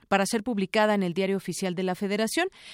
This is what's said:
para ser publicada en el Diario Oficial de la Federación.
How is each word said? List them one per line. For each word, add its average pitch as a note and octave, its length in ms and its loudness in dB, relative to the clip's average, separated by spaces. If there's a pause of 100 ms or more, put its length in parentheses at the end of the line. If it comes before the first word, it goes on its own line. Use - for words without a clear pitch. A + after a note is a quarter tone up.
para G3 180 2
ser A3 160 -2
publicada G#3+ 520 2
en G3+ 80 2
el F3 120 -2
Diario F#3+ 240 0
Oficial F3+ 360 -4
de F#3 100 -2
la F#3 100 -2
Federación. A3 540 -2 (240)